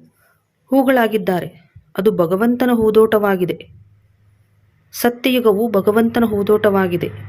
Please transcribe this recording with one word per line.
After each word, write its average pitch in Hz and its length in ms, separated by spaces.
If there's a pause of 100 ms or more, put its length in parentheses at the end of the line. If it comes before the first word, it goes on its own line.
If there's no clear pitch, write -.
(640)
ಹೂಗಳಾಗಿದ್ದಾರೆ, 214 1040 (260)
ಅದು 196 140
ಭಗವಂತನ 208 600
ಹೂದೋಟವಾಗಿದೆ. 214 920 (1200)
ಸತ್ಯಯುಗವು 240 800
ಭಗವಂತನ 226 540
ಹೂದೋಟವಾಗಿದೆ. 202 840 (200)